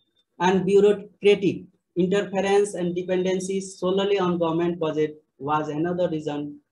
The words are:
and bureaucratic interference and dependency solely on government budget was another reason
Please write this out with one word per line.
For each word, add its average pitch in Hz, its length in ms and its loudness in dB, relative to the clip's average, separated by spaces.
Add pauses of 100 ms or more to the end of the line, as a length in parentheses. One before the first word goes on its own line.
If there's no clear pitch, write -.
(400)
and 180 240 2
bureaucratic 202 1000 2 (320)
interference 196 800 0
and 175 200 -4
dependency 185 680 -2
solely 196 580 -2
on 175 200 0
government 170 400 0
budget 151 440 -2 (160)
was 151 300 -2
another 175 400 -2
reason 147 500 -6 (120)